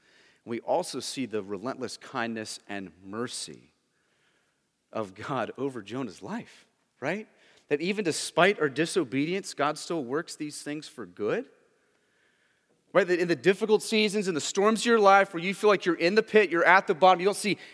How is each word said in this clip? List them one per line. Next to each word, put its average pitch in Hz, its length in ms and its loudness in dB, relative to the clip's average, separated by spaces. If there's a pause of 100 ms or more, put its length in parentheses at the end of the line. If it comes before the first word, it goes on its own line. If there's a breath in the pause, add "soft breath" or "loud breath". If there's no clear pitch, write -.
(460 soft breath)
We 113 140 -6
also 147 400 -2
see 127 260 -6
the 107 160 -6
relentless 104 560 -10
kindness 117 600 -8 (100)
and 98 220 -10 (120)
mercy 98 680 -10 (1200)
of 98 220 -6
God 110 420 -4
over 127 240 -6
Jonah's 110 400 -10
life, 208 460 -12 (340)
right? 185 260 -4 (420 soft breath)
That 147 120 0
even 196 240 -2
despite 175 540 2
our 151 100 0
disobedience, 156 840 -2
God 151 240 -2
still 165 240 -6
works 139 320 -8
these 147 260 -12
things 151 260 -10
for 107 200 -14
good. 117 420 -4 (1400)
Right, 185 160 4
that 175 120 0
in 175 80 0
the 170 80 2
difficult 196 480 2
seasons, 214 440 0
in 190 60 -2
the 143 80 -2
storms 208 380 2
of 233 80 -2
your 233 120 4
life 196 320 6
where 165 120 -8
you 190 100 -2
feel 208 160 2
like 196 160 2
you're 175 80 0
in 170 220 2
the 214 80 4
pit, 208 260 4
you're 170 160 2
at 185 220 8
the 196 80 2
bottom, 185 240 6
you 180 60 -2
don't 202 100 2
see, 190 240 -2 (140 loud breath)